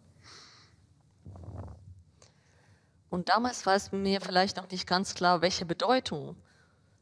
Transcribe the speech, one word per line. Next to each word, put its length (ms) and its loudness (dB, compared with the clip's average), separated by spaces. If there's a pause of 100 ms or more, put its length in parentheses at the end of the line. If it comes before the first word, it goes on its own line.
(3000)
Und 200 -4
damals 360 2
war 100 6
es 180 0
mir 260 0
vielleicht 380 2
noch 120 -12
nicht 160 -6
ganz 300 0
klar, 260 4
welche 240 0
Bedeutung 680 -2 (680)